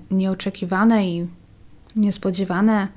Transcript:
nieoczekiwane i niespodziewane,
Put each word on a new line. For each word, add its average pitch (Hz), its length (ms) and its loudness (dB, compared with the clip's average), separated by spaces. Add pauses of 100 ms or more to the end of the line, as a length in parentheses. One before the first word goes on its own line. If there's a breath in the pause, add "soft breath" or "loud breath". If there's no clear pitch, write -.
(120)
nieoczekiwane 190 960 0
i 170 200 -4 (680)
niespodziewane, 196 1000 0